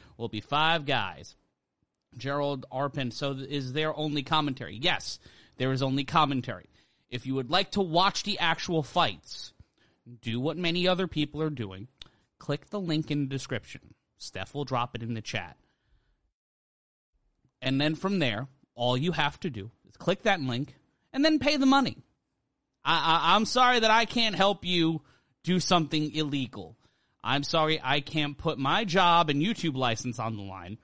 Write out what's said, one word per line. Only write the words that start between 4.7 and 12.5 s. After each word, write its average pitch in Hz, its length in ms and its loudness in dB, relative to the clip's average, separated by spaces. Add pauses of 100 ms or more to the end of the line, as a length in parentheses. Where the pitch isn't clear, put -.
Yes, - 380 -2 (380)
there 131 160 0
is 131 100 0
only 135 220 0
commentary. 135 640 0 (380)
If 120 180 -10
you 131 80 -2
would 131 160 -2
like 190 220 2
to 202 80 0
watch 180 420 2
the 208 160 -4
actual 165 460 0
fights, - 680 -2 (680)
do 113 180 -2
what 156 180 -2
many 175 300 0
other 185 220 2
people 147 340 -2
are 156 80 -2
doing. 107 380 -8 (520)
Click - 300 -8